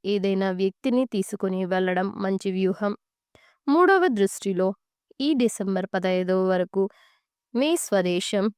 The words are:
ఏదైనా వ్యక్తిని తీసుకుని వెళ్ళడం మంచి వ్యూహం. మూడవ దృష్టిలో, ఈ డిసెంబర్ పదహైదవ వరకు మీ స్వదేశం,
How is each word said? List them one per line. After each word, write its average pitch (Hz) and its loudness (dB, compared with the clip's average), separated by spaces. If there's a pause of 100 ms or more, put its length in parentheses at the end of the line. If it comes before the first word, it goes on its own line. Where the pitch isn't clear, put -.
ఏదైనా 196 0
వ్యక్తిని 196 0
తీసుకుని 190 -4
వెళ్ళడం 185 0
మంచి 196 -2
వ్యూహం. 190 -2 (760)
మూడవ 359 6
దృష్టిలో, 196 0 (520)
ఈ 277 -2
డిసెంబర్ 196 0
పదహైదవ 185 0
వరకు 185 0 (720)
మీ 277 2
స్వదేశం, 185 0 (140)